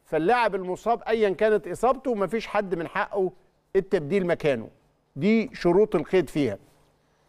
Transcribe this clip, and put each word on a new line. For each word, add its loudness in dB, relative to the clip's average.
فاللاعب 2
المصاب -2
أيا 0
كانت 2
إصابته 0
مفيش -2
حد -2
من -4
حقه -2
التبديل 0
مكانه، 0
دي 2
شروط 2
القيد 0
فيها. -2